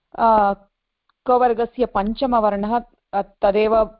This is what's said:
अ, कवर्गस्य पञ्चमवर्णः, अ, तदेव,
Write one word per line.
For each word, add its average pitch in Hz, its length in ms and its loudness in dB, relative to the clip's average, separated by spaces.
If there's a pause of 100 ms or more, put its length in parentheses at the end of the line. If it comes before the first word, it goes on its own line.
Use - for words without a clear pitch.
(180)
अ, 214 340 2 (760)
कवर्गस्य 240 600 0
पञ्चमवर्णः, 214 960 -2 (320)
अ, 202 100 -4 (200)
तदेव, 214 340 2 (240)